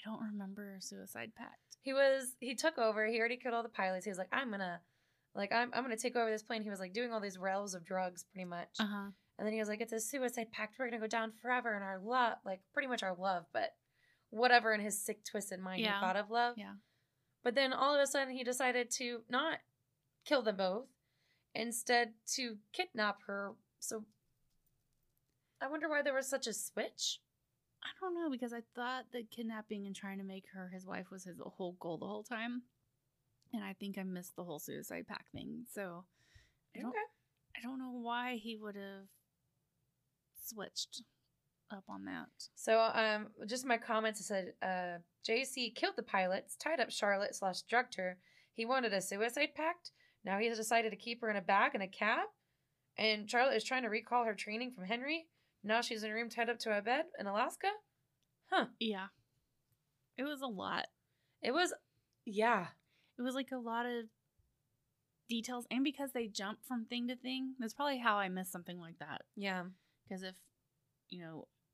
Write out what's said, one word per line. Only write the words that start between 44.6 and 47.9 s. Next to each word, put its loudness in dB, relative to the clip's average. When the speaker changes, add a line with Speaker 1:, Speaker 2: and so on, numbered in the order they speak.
Speaker 2:
uh, -2
J 2
C -4
killed 0
the -2
pilots, 0
tied 0
up 2
Charlotte 2
slash -2
drugged 0